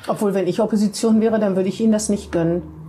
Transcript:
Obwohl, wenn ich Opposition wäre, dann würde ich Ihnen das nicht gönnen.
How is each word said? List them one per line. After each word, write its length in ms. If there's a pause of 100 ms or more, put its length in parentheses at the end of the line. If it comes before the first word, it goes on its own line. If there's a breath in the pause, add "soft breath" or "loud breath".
Obwohl, 260
wenn 120
ich 140
Opposition 600
wäre, 180
dann 180
würde 120
ich 120
Ihnen 120
das 160
nicht 240
gönnen. 300 (260)